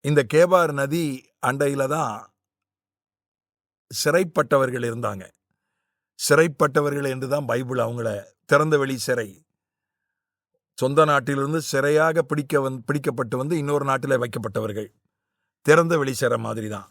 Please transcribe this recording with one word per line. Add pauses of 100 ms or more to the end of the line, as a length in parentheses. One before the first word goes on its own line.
இந்த
கேபார்
நதி (380)
அண்டையில
தான் (1800)
சிறைப்பட்டவர்கள்
இருந்தாங்க. (960)
சிறைப்பட்டவர்கள்
என்று
தான்
பைபிள்
அவங்கள, (360)
திறந்த
வெளி
சிறை, (1500)
சொந்த
நாட்டிலிருந்து
சிறையாக
பிடிக்க
வந்-,
பிடிக்கப்பட்டு
வந்து
இன்னொரு
நாட்டிலே
வைக்கப்பட்டவர்கள், (760)
திறந்த
வெளி
சிறை
மாதிரி
தான்.